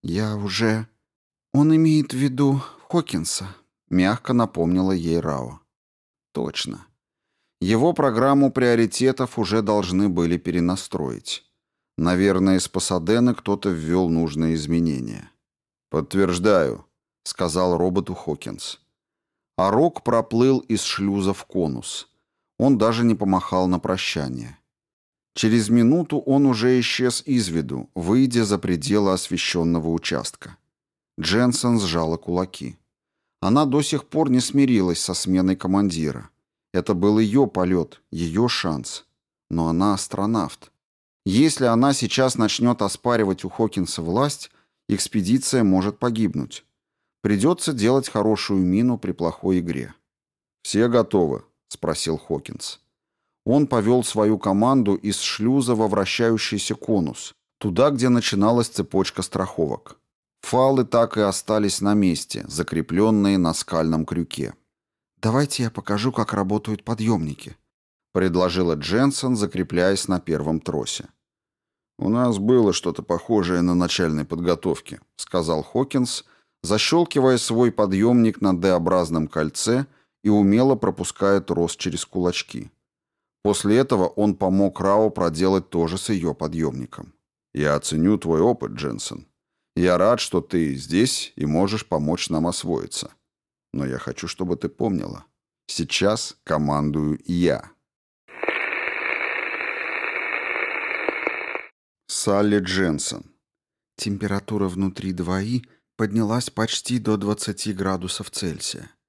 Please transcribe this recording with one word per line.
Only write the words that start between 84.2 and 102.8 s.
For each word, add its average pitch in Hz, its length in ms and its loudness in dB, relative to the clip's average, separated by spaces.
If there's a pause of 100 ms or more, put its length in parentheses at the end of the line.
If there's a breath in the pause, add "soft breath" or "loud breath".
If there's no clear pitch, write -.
помог 95 460 0
Рао 104 280 4
проделать 92 600 0
то 82 180 0
же 87 100 -4
с - 120 -8
её 85 240 -2
подъёмником. 73 800 -6 (400)
«Я 73 220 0
оценю 80 420 0
твой 82 240 0
опыт, 85 320 0
Дженсен. - 540 -10 (480)
Я 90 220 4
рад, 113 220 4
что - 220 -2
ты 82 340 -2
здесь 78 600 -2
и 71 100 -4
можешь 98 420 0
помочь 73 420 -2
нам 82 180 0
освоиться. - 640 -6 (640)
Но 69 120 -4
я 64 120 -6
хочу, - 300 -10
чтобы 87 300 -4
ты - 100 -6
помнила. - 580 -4 (420)
Сейчас - 760 -2
командую 76 800 0
я». 87 460 0 (4000)
Салли 104 520 2
Дженсен. 90 640 -2 (720)